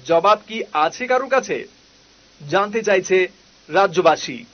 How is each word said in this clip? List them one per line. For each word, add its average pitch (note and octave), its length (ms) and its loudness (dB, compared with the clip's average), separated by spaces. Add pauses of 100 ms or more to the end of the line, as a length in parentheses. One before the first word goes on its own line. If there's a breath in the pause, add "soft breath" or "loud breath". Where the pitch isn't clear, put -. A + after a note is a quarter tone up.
জবাব F#3+ 420 4
কি A3 160 -10 (100)
আছে D#3+ 340 -2
কারো C4 200 0
কাছে, B3 400 -2 (840)
জানতে G3+ 340 0
চাইছে F#3+ 440 2 (420)
রাজ্যবাসী। D#3+ 760 0 (100)